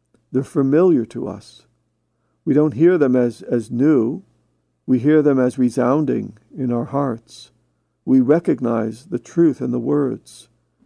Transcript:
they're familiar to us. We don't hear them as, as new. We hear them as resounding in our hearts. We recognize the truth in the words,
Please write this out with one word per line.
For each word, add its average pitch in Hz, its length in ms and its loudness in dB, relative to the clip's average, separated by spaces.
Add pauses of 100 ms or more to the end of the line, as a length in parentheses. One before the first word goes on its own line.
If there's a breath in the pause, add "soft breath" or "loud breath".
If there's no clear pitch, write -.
(300)
they're 131 120 -2
familiar 143 640 2
to 127 220 -10
us. - 380 -16 (800)
We 151 80 0
don't 147 220 2
hear 170 240 4
them 135 160 2
as, 120 260 -2
as 120 300 -4
new. 135 500 0 (640)
We 131 140 0
hear 147 240 4
them 139 160 2
as 127 180 -2
resounding 123 800 -2 (180)
in 131 160 -6
our 120 140 -4
hearts. 135 640 -8 (540)
We 131 140 4
recognize 117 880 -2
the - 120 -8
truth 156 420 0
in 127 120 -6
the 123 80 -4
words, 131 680 -6 (360 soft breath)